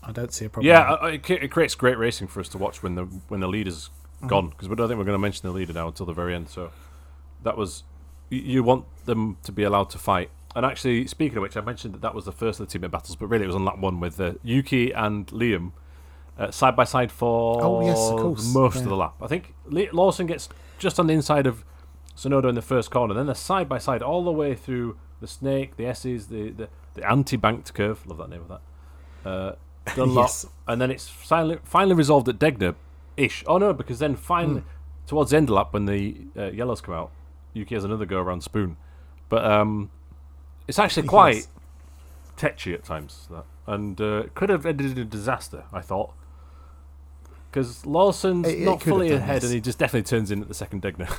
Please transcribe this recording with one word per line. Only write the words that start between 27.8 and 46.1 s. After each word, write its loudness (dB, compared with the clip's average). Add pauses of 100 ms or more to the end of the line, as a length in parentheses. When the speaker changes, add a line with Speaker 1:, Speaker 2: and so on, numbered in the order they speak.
Speaker 2:
Love -12
that -12
name -14
of -18
that. -18
Uh, -6 (300)
Speaker 1:
<laughs> -8
Speaker 2:
Dunlop, 6
Speaker 1:
Yes. -2 (220)
Speaker 2:
and 0
then 2
it's -8
finally, 0
finally 4
resolved 6
at 0
Degner-ish. -2
Oh 4
no, 4
because -6
then 0
finally, -2
Speaker 1:
Hmm. -16 (400)
Speaker 2:
towards 2
the 6
end 6
of -2
the 4
lap, 2
when 0
the, -2 (220)
uh, -6
yellows -4
come -10
out, -8 (420)
Yuki -8
has -2
another -4
go -2
around -4
Spoon. -4 (500)
But, 2
um, 2 (800)
it's -4
actually 2
quite 8
Speaker 1:
Yes. -8 (880)
Speaker 2:
tetchy -4
at -8
times, -12
that. -16 (220)
And, -6
uh, -2
it -16
could 0
have 2
ended -2
in -6
a -6
disaster, -6 (100)
I -6
thought. -4 (1400)